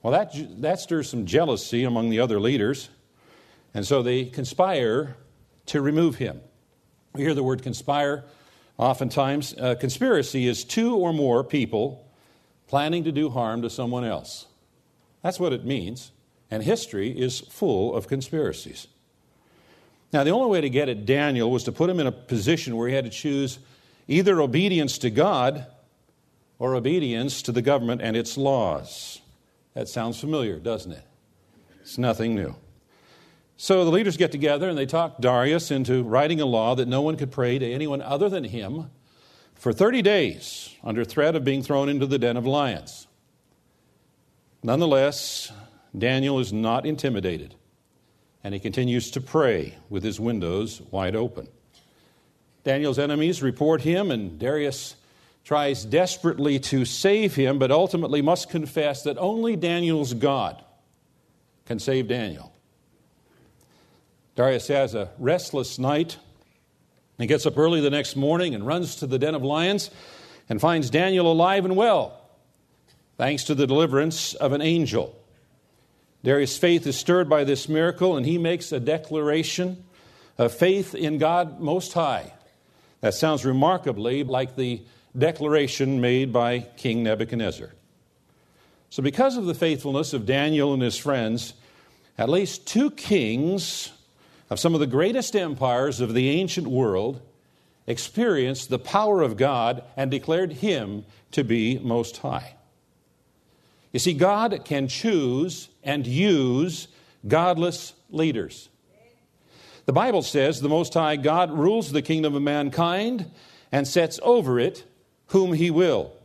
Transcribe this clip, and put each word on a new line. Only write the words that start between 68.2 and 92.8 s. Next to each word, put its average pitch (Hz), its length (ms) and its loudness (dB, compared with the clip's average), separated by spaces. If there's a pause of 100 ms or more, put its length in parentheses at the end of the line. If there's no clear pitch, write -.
and 104 120 -8
runs 170 300 -4
to 147 100 -8
the 131 120 -2
den 151 160 0
of 143 80 -4
lions 165 480 0 (580)
and 110 120 -4
finds 156 280 2
Daniel 175 420 4
alive 180 360 4
and 185 100 0
well, 196 420 2 (1000)
thanks 135 260 0
to 151 100 0
the 139 120 2
deliverance 147 640 2
of 139 200 0
an 143 100 -2
angel. 156 520 0 (1080)
Darius' 135 320 2
faith 170 300 4
is 135 100 -2
stirred 175 320 2
by 147 160 4
this 139 240 0
miracle, 170 480 2
and 127 80 -2
he 165 140 0
makes 170 340 -2
a 139 80 -2
declaration 156 1040 -2 (540)
of 117 160 2
faith 190 400 2
in 156 240 -2
God 160 420 2
Most 175 320 -2
High. 143 400 -2 (720)
That 107 120 2
sounds 156 300 0
remarkably 135 800 2
like 131 320 -4
the 123 240 -4 (380)
declaration 147 800 2
made 123 320 2
by 120 280 2 (180)
King 117 240 -2
Nebuchadnezzar. 110 720 -2 (1120)
So - 140 -6
because 233 340 2
of 233 80 -2
the 175 100 -2
faithfulness 143 600 -2
of 117 100 -4
Daniel 143 480 2
and 135 80 0
his 117 160 0
friends, 120 560 -2 (640)
at 117 140 0
least 180 360 -2
two 277 260 2